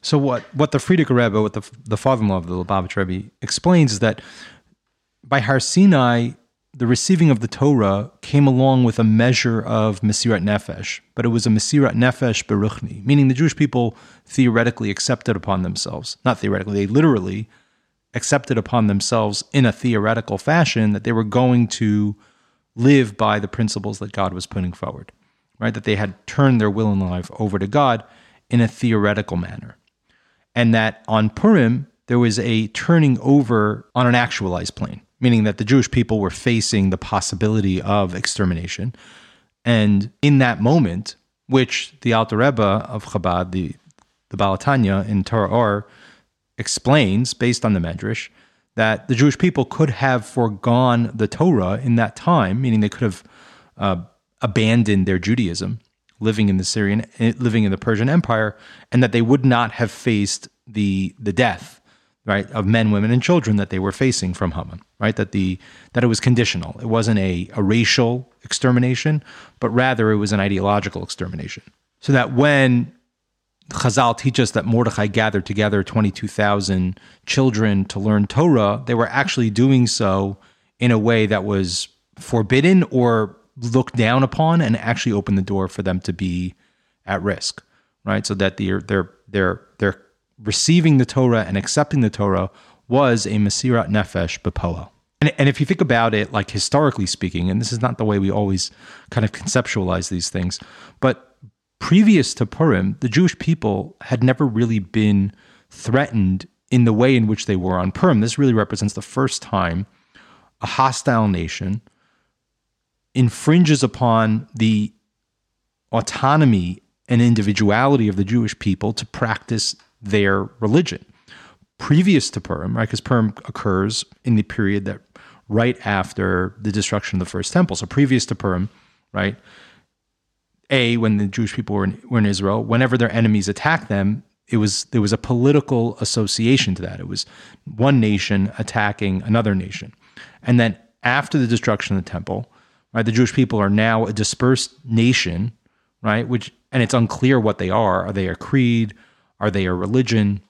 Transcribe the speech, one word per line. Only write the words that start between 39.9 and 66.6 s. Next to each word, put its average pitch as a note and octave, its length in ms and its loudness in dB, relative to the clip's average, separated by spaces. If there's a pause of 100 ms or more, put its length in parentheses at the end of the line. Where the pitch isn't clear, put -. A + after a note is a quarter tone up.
in C#3+ 180 4
that A#2+ 220 0
moment, G#2+ 540 0 (320)
which - 540 0
the A#2 120 0
Alter A2 240 0
Rebbe A#2+ 260 2
of G#2 420 -2
Chabad, F2+ 460 -2
the, F2+ 240 -6 (540)
the - 80 -10
Baal G2 200 0
HaTanya G2+ 500 0
in G2+ 160 -2
Torah G#2 260 -2
Or, G#2 380 0 (720)
explains, B2 760 0
based A#2+ 300 -2
on A2 100 2
the F#2 60 0
Medrash, G#2 500 -6 (460)
that A2 320 -2
the C3 80 0
Jewish C3+ 220 2
people F3 280 0
could D#3 240 0
have B2+ 360 -2
foregone A#2+ 880 0
the A2 140 -2
Torah A2 560 0
in A#2 120 0
that A2+ 200 0
time, B2 460 0
meaning A2+ 180 0
they G#2 100 0
could - 120 -8
have, G#2 220 -4 (540)
uh, F#2+ 200 -2 (440)
abandoned G#2+ 680 2
their F#2 120 0
Judaism, G2 600 -4 (400)
living G#2+ 300 0
in F#2+ 80 2
the F#2+ 60 -2
Syrian, G#2+ 420 -2 (140)
living A2+ 440 0
in G2 80 0
the F#2+ 60 -2
Persian A2+ 320 -2
Empire, A2+ 460 0 (360)
and B2+ 100 4
that A#2 100 2
they A#2 100 2
would B2+ 240 2
not A#2+ 280 2
have A#2 180 -4
faced - 560 -4 (200)
the, G2+ 520 -2
the G2+ 140 -6
death, A2 460 -2 (460)
right, G2+ 260 -2
of A2 140 -4
men, A2 260 2
women, G#2 200 0
and B2+ 100 2
children D3+ 340 2
that G2 140 -2
they F#2 100 -4
were F#2+ 120 -2
facing A#2 420 -2
from F2+ 180 -4
Haman, F2 300 -12 (180)
right? G#2+ 160 0
That G2+ 160 -4
the, F#2 280 -2 (340)
that A#2+ 100 0
it B2 40 2
was A2+ 120 0
conditional. A2+ 640 0